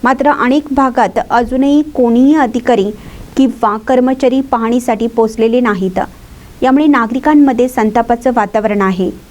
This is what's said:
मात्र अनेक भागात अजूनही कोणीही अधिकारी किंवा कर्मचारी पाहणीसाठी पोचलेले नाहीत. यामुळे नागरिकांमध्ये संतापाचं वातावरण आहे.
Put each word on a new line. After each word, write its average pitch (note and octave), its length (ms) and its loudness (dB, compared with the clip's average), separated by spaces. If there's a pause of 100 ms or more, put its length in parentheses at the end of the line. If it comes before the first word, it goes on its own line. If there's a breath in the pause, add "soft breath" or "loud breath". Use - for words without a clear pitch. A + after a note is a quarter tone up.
मात्र C4+ 280 2
अनेक C4 400 0
भागात B3+ 480 0 (100)
अजूनही C4 520 0 (120)
कोणीही B3+ 420 4
अधिकारी A#3 540 0 (480 loud breath)
किंवा A3 400 0
कर्मचारी B3+ 640 0
पाहणीसाठी A#3 680 -2
पोचलेले A3+ 520 0
नाहीत. F#3+ 400 0 (640 loud breath)
यामुळे C4 240 2
नागरिकांमध्ये C4 840 2
संतापाचं A#3+ 680 -2
वातावरण G#3 460 -2
आहे. F#3 300 -2 (200)